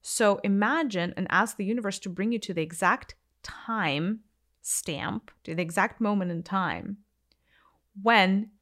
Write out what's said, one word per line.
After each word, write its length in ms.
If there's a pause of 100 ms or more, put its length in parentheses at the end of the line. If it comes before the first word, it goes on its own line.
So 440
imagine 720
and 120
ask 280
the 80
universe 340
to 100
bring 240
you 60
to 160
the 80
exact 540 (260)
time 760 (420)
stamp, 680 (120)
to 120
the 80
exact 380
moment 300
in 120
time 560 (1000)
when 500 (120)